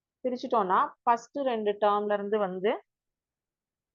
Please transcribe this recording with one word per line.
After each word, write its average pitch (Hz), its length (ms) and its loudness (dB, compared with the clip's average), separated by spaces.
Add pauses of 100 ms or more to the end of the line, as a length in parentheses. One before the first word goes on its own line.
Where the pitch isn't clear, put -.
(240)
பிரிச்சுட்டோம்னா, 240 560 2 (240)
ஃபர்ஸ்ட் 233 340 0 (140)
ரெண்டு 214 180 0 (140)
டேர்ம்ல 208 340 2
இருந்து 202 180 -2 (100)
வந்து 185 240 -2 (1200)